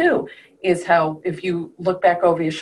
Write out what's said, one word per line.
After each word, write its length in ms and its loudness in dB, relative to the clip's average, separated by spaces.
too, 280 0
is 140 -4
how 380 2
if 220 -6
you 320 -4
look 220 -2
back 220 2
over 180 4
your 220 -2